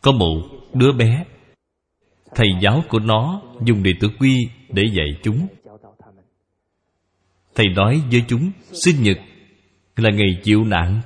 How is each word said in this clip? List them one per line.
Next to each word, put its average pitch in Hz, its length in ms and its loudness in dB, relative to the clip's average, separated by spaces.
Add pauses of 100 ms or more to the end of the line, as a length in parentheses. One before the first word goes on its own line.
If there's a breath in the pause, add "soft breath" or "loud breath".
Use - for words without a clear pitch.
Có 139 100 2
một 82 300 0 (320)
đứa 131 180 4
bé, 120 320 0 (1080)
thầy 110 140 2 (120)
giáo 107 280 2
của 113 100 0
nó 113 440 -2 (220)
dùng 110 180 2
đệ 95 80 2 (100)
tử 104 80 0 (100)
quy 131 300 0 (200)
để 98 140 -2 (100)
dạy 85 140 -2 (160)
chúng. 123 240 -2 (2000)
Thầy 110 140 2
nói 104 420 0
với 120 180 2
chúng, 131 220 -2 (340)
sinh 160 180 2
nhật 98 140 2 (800)
là 113 140 2
ngày 101 320 0
chịu 107 220 2
nạn 95 420 0